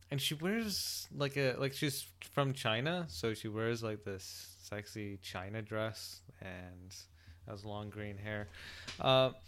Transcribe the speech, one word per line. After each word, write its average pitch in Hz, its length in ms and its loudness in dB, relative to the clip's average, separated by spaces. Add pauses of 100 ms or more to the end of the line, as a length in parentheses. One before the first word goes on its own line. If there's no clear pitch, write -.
(120)
and 139 100 2
she - 120 2
wears, 196 800 0
like, 139 220 2
a, 131 220 6
like, 135 140 2
she's - 340 0 (240)
from 135 220 4
China, 139 560 2
so 113 240 0
she 107 140 -4
wears, 113 360 2
like, 107 200 -2
this - 580 -8
sexy 104 600 -6
China 98 400 -4
dress 110 600 -2 (200)
and 90 540 -10 (520)
has 104 160 -8
long 104 260 -4
green 104 280 -6
hair. 104 300 -2 (520)
Uh, 131 320 8 (160)